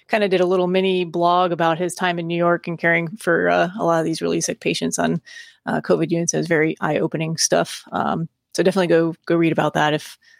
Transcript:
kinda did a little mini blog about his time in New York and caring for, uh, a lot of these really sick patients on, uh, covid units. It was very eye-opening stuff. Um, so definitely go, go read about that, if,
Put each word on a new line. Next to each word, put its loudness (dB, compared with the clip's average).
kinda 0
did 2
a 2
little 2
mini 2
blog 2
about 0
his -4
time -2
in -6
New -2
York 0
and -6
caring 0
for, 0
uh, 2
a -6
lot 2
of 0
these -4
really -2
sick -4
patients -4
on, 0
uh, -2
covid 0
units. -2
It 0
was -2
very 2
eye-opening -2
stuff. 0
Um, -2
so -2
definitely 2
go, 2
go 0
read 2
about 0
that, 2
if, -6